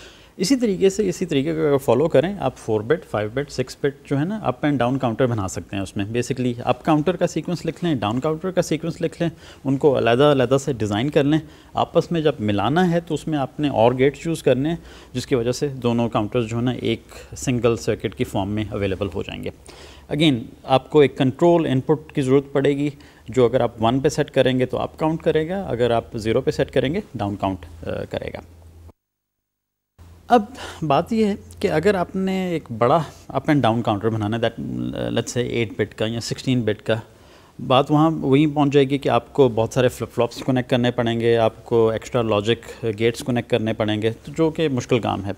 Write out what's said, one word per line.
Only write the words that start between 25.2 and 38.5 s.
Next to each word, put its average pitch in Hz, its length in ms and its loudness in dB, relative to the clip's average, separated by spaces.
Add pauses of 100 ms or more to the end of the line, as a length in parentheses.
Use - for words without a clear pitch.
करेगा, 160 400 -2
अगर 120 300 0
आप 113 240 -2
ज़ीरो 113 240 0
पे 139 120 -2
सेट - 180 -2
करेंगे, 131 320 0 (140)
डाउन 104 200 -4
काउंट, 95 280 -4
अ, 101 400 -10
करेगा। - 380 -8 (1900)
अब 233 260 2 (300)
बात 156 280 2
यह 220 160 2
है 202 100 -2 (240)
कि 202 60 2
अगर 170 280 2
आपने 185 600 -2
एक - 160 -6
बड़ा 127 320 2 (260)
अप 135 160 -4
and 147 140 4
down 117 220 2
counter 107 300 0
बनाना 107 240 -2
है, 113 60 -4
that, 117 220 -2 (480)
let's 117 180 -2
say - 80 -4
एट 120 400 -2
बिट 104 160 -2
का 110 120 -2
या 117 140 -4
सिक्सटीन 123 440 -2
बिट 104 160 -2
का, 110 200 -2 (600)
बात 139 300 2
वहाँ 151 200 4
वहीं 147 440 2